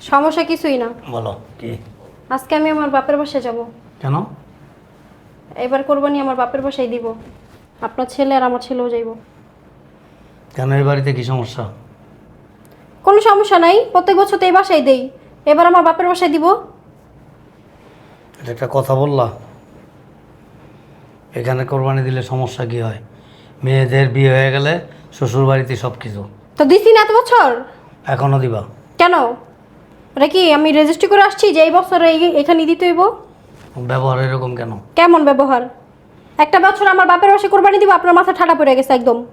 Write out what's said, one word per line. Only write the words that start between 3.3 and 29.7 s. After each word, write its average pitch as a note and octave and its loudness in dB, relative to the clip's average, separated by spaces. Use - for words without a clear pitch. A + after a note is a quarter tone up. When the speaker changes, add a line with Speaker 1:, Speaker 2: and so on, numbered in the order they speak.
Speaker 1:
যাব। A#3 -8
Speaker 2:
কেন? C#3+ -4
Speaker 1:
এবার B3+ -4
কোরবানি C#4+ -2
আমার C4+ -4
বাপের B3+ -4
বাসায় C4+ -6
দিব। A3+ -8
আপনার B3+ -8
ছেলে C4+ -2
আর C4 2
আমার B3 -2
ছেলেও B3 -8
যাইব। A#3 -8
Speaker 2:
কেন, C3 -4
এই C#3 0
বাড়িতে C#3 -2
কি B2 -6
সমস্যা? A#2 -8
Speaker 1:
কোনো G4+ 4
সমস্যা G#4 2
নাই, F#4 4
প্রত্যেক F4+ 2
বছর G4+ 0
তো F#4 0
এই F#4 2
বাসায় F#4 2
দেই, C4 0
এবার D4+ 4
আমার F4 4
বাপের E4+ 0
বাসায় F4+ -2
দিব। D#4 0
Speaker 2:
এটা A#2+ -12
একটা B2+ -10
কথা C3+ -2
বললা? C3+ -2
এখানে B2+ -6
কোরবানি C3+ -4
দিলে B2+ -4
সমস্যা B2+ -6
কি A#2+ -8
হয়? A2 -8
মেয়েদের C3 0
বিয়ে C3+ 2
হয়ে C3 2
গেলে D3 -2
শ্বশুর C3 -2
বাড়িতে C3+ -2
সব A#2+ -8
কিছু। G2+ -12
Speaker 1:
তো D4+ 2
দিছি G#4 6
না A4 6
এত G#4+ 0
বছর? G#4+ 2
Speaker 2:
এখনো C3+ 0
দিবা? A2 -4
Speaker 1:
কেন? F4 4